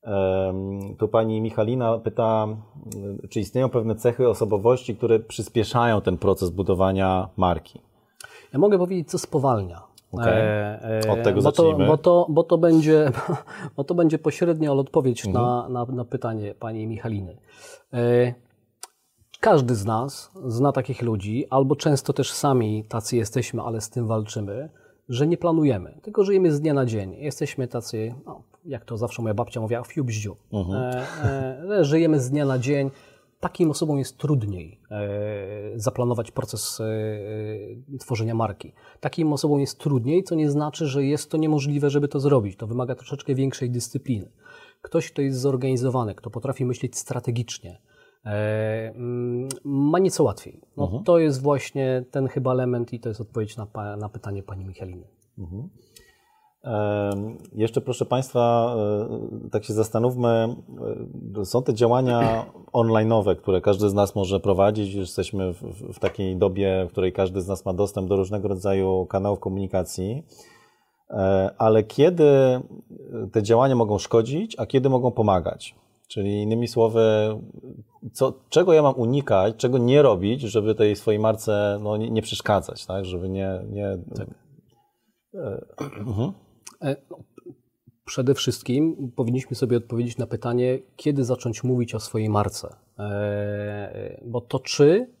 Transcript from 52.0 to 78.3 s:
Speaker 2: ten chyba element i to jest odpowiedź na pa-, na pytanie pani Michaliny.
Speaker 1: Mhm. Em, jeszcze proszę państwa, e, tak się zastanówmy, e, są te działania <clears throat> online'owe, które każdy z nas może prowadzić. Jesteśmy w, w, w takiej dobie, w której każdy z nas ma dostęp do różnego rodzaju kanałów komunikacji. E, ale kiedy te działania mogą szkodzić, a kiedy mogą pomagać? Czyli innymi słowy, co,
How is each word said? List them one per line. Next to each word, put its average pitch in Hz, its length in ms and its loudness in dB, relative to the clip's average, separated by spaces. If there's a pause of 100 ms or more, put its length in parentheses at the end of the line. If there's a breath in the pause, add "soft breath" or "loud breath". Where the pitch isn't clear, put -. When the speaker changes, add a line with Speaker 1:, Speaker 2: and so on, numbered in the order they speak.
Speaker 2:
ten 135 180 -2
chyba 127 240 -2
element 123 400 -2
i 117 80 -10
to - 80 -8
jest 110 120 -8
odpowiedź 107 360 -6
na 107 100 -10
pa-, 104 300 -10
na 104 120 -8
pytanie 101 340 -10
pani 95 220 -12
Michaliny. 90 420 -14 (320)
Speaker 1:
Mhm. 101 300 -12 (960 soft breath)
Em, 104 720 -2 (160)
jeszcze 113 260 -2
proszę 127 240 -4
państwa, 120 680 2 (720)
e, - 40 -12
tak 107 140 -2
się - 80 -6
zastanówmy, 117 840 2 (840)
e, 98 40 -4
są 123 180 0
te 131 120 0
działania 117 800 2
<clears throat> - 200 -20
online'owe, 110 640 4
które 92 240 2
każdy 101 300 2
z 98 40 -2
nas 101 200 2
może 98 260 0
prowadzić. 101 540 2
Jesteśmy 92 600 -4
w, - 80 -18
w, 90 320 -12
w - 40 -20
takiej 95 380 -2
dobie, 95 520 2
w - 40 -12
której 92 200 0
każdy 95 280 0
z 90 80 -8
nas 98 160 -6
ma 95 100 -2
dostęp 95 340 -2
do 98 80 2
różnego 98 320 -2
rodzaju 95 580 0
kanałów 98 340 0
komunikacji. 95 800 -4 (880 soft breath)
E, 95 480 2
ale 110 240 6
kiedy 139 800 6 (720)
te 110 100 2
działania 117 340 6
mogą 104 220 2
szkodzić, 131 600 0
a 117 80 -4
kiedy 135 220 2
mogą 127 220 2
pomagać? 95 640 0 (340)
Czyli 101 340 -2
innymi 117 260 -2
słowy, 110 680 4 (760)
co, 131 200 0 (160)